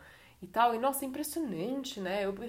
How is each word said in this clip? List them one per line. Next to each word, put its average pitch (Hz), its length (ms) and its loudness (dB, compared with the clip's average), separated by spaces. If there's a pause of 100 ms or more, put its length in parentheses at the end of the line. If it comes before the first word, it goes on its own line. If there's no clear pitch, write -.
(440)
E 180 40 -12
tal. 233 280 4
E, - 20 -2
nossa, 269 280 2
é - 20 -4
impressionante, 262 920 -2
né? 196 260 0
Eu, 196 100 0 (140)